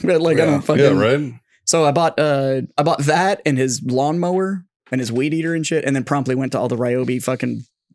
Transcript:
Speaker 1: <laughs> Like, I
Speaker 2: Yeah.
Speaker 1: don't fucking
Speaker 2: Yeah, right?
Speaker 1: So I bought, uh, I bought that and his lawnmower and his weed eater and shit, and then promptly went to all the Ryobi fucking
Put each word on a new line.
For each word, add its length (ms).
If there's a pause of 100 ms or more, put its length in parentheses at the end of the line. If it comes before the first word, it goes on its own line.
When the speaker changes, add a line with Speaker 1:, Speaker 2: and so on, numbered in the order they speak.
Speaker 1:
<laughs> 180
Like, 160
I 40
Speaker 2:
Yeah. 60
Speaker 1:
don't 160
fucking 220
Speaker 2:
Yeah, 60 (100)
right? 320 (320)
Speaker 1:
So 200
I 80
bought, 260
uh, 440 (140)
I 60
bought 220
that 420
and 120
his 260
lawnmower 800 (260)
and 100
his 120
weed 220
eater 200
and 100
shit, 200
and 100
then 100
promptly 300
went 180
to 60
all 100
the 80
Ryobi 460
fucking 420 (300)